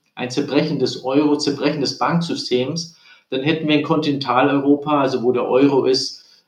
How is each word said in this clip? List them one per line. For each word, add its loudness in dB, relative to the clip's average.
ein -8
Zerbrechen -2
des -2
Euro, 2
Zerbrechen -4
des -4
Banksystems, -2
dann -4
hätten 0
wir 4
in 0
Kontinentaleuropa, 0
also -2
wo 2
der 0
Euro 4
ist, -2